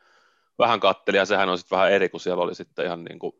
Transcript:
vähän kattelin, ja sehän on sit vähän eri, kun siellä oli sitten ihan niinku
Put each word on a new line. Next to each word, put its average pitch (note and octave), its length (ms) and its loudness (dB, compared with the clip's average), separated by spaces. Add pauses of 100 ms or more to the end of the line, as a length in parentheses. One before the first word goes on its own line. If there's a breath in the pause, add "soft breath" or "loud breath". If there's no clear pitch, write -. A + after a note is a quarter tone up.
(580 soft breath)
vähän A#2 220 2
kattelin, G2 380 2
ja F#2+ 60 4
sehän G2 240 0
on F2+ 100 0
sit - 120 -18
vähän F#2 220 2
eri, G2 160 2
kun F2 120 -12
siellä F2 220 -4
oli F2 120 -4
sitten - 320 -10
ihan E2+ 180 -8
niinku - 360 -12